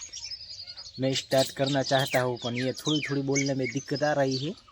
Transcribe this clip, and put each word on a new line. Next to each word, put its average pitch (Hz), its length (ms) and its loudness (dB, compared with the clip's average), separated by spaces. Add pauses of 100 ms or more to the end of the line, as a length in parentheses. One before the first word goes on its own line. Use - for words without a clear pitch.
(1000)
मैं 131 140 2
स्टार्ट 135 380 2
करना 139 320 2
चाहता 135 380 4
हूँ, 123 160 0
पर 117 160 -4
ये 127 200 0
थोड़ी-थोड़ी 143 480 0
बोलने 139 320 2
में 131 200 0
दिक्कत 139 300 -2
आ 147 100 4
रही 135 240 2
है, 147 160 -4 (180)